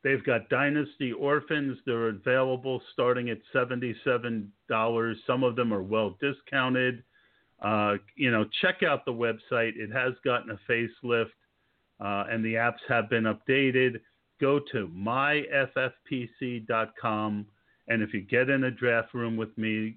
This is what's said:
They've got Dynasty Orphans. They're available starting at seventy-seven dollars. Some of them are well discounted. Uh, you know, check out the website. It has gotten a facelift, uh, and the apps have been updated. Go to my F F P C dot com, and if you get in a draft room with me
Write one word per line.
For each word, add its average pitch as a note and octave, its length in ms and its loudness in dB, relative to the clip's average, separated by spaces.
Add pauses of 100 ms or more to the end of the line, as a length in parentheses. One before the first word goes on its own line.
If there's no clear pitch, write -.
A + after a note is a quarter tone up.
They've C3+ 220 0
got A#2 240 0
Dynasty C#3+ 640 0
Orphans. C#3 720 -2
They're A#2 240 0
available B2+ 720 0 (140)
starting B2 340 2
at A2 100 -4 (140)
seventy-seven A#2+ 1000 -2 (180)
dollars. A2+ 580 0
Some C3 180 2
of A#2 120 2
them A#2 180 0
are G2 80 -2
well G#2 380 0
discounted. B2+ 800 0 (580)
Uh, G#2 340 2 (220)
you C3+ 140 2
know, A2 140 4 (180)
check F#3 200 2
out C#3+ 220 0
the B2+ 80 -4
website. A2+ 640 -2
It A2 160 -8
has B2+ 220 -2 (100)
gotten A#2+ 280 0
a G2+ 60 -10 (120)
facelift, A#2 680 0 (640)
uh, G2+ 300 -4
and A2 140 0
the A2 100 -2
apps A#2 340 0
have A2+ 220 2
been A2+ 140 2
updated. B2+ 760 2 (400)
Go C#3 200 4 (120)
to G2+ 160 -4
my C3 540 0 (100)
F C#3 240 0
F C3 160 -2 (160)
P B2 300 -6
C B2 220 -4
dot A2+ 400 -2
com, G#2+ 440 -2 (440)
and A2+ 140 2
if G#2 120 -4
you G2+ 80 -2
get B2 260 2
in C3+ 160 2
a B2+ 60 0
draft A#2 420 0
room A#2 240 -4
with A2 220 -6
me A2 380 -2